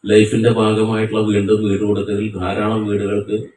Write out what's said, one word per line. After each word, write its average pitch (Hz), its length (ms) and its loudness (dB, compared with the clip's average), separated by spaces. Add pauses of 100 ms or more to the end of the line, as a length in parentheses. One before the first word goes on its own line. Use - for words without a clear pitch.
(120)
ലൈഫിന്റെ 113 400 4 (100)
ഭാഗമായിട്ടുള്ള 110 600 0 (100)
വീണ്ടും 101 360 2
വീട് 98 220 0
കൊടുക്കലിൽ 104 400 -2 (100)
ധാരാളം 107 500 -2
വീടുകൾക്ക് 101 480 -2 (180)